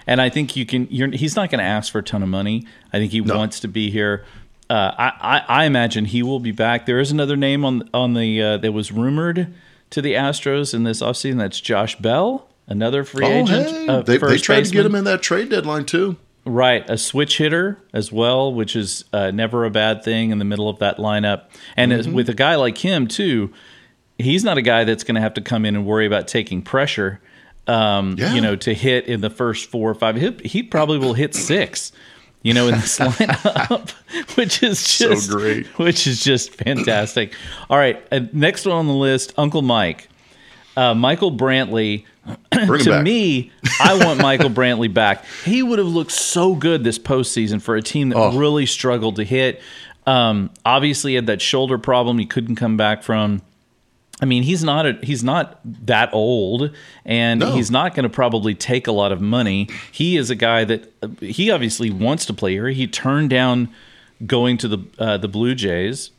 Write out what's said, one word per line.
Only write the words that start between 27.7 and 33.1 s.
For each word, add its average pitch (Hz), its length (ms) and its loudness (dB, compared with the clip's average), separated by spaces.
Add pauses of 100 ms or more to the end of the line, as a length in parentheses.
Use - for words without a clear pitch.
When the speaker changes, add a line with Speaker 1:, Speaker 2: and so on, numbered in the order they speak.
Speaker 2:
Yeah. 120 160 0
Speaker 1:
you 120 80 2
know, 104 140 2
to 110 180 -2
hit 127 320 0
in 117 160 -4
the 104 80 -2
first 110 400 -4
four 113 200 -2
or 107 60 0
five. 110 200 0
He, 175 280 -2
he 226 200 -4
probably 156 340 0
will 131 160 0
hit 147 220 -2
six, - 560 -2 (500)
you 117 140 2
know, 123 120 4
in 117 60 4
this 110 260 -2
<laughs> - 0 -
lineup, - 920 0 (440)